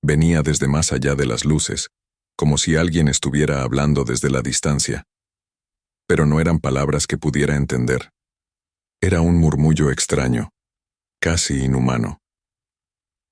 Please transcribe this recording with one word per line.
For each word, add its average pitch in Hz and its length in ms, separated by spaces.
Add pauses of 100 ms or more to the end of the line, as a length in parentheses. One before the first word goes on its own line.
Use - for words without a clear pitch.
Venía 78 400
desde 69 240
más 73 240
allá 69 240
de 69 100
las 60 180
luces, 73 460 (480)
como 73 220
si - 160
alguien 80 320
estuviera 71 560
hablando 69 400
desde 62 260
la 65 140
distancia. 67 640 (1000)
Pero 78 200
no 76 120
eran 82 200
palabras 71 480
que - 100
pudiera 71 380
entender. 64 560 (920)
Era 90 200
un 85 160
murmullo 76 520
extraño, 64 600 (720)
casi 76 440
inhumano. 64 560 (1120)